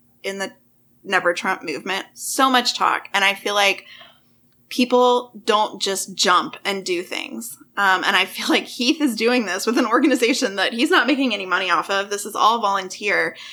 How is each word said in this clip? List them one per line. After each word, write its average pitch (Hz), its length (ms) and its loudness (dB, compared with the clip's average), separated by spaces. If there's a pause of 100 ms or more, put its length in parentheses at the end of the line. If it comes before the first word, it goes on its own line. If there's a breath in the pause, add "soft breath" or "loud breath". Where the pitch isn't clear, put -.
(220)
in 196 180 -6
the 190 120 -8 (500)
Never 180 320 2
Trump 190 300 -4
movement, 165 500 -6
so - 360 0
much 247 280 0
talk. - 360 0
And 196 100 2
I 196 120 2
feel 208 180 -4
like 202 320 2 (800 loud breath)
people 247 640 2 (140)
don't 214 360 0
just 196 340 -4
jump 175 500 2
and 196 200 -4
do 175 180 -2
things. - 540 -10 (200)
Um, 190 260 2
and 190 140 4
I 185 80 4
feel - 240 -8
like 247 160 2
Heath 277 340 0
is 262 160 0
doing 226 300 2
this 185 200 -4
with 226 120 0
an 262 80 2
organization 240 720 2
that 190 160 0
he's 247 160 0
not 302 180 2
making 262 260 2
any 196 120 -6
money 185 240 -2
off 160 200 0
of. 196 200 -2
This 202 160 -6
is 226 100 -10
all 226 240 4
volunteer. 196 800 -2 (160 loud breath)